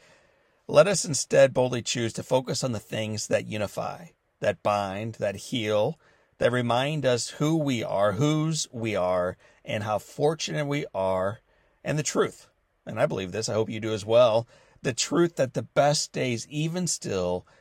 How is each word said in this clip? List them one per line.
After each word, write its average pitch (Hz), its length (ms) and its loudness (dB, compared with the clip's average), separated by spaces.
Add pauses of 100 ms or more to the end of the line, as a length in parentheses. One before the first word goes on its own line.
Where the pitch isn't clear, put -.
(680)
let 156 180 8
us 196 180 0
instead 139 500 4
boldly 127 280 2
choose 113 300 -2
to 127 100 -8
focus 127 400 -2
on 123 100 -2
the 104 60 -4
things 110 500 -6
that 110 180 0
unify, 110 600 -6 (320)
that 104 220 -2
bind, 104 520 0
that 101 220 -4
heal, 107 640 0 (380)
that 120 160 2
remind 127 540 0
us 123 240 0
who 156 260 0
we 139 260 0
are, 101 300 2
whose 151 580 0
we 113 240 -4
are, 90 440 0 (260)
and 107 200 -4
how 107 140 0
fortunate 151 680 -2
we 143 180 -2 (100)
are, 95 460 0 (420)
and 151 160 -2
the 151 40 0
truth. - 460 -2 (380)
And 110 140 -6
I 143 60 4
believe 95 260 -4
this, 110 160 -4
I 104 60 -2
hope 107 160 0
you 110 100 -6
do 110 140 -2
as 101 100 -6
well, 117 420 4 (360)
the 139 100 -2
truth 170 440 0
that 131 180 0
the - 80 -4
best 147 500 0
days, 127 360 -4
even 165 380 -4
still, 90 600 -2 (140)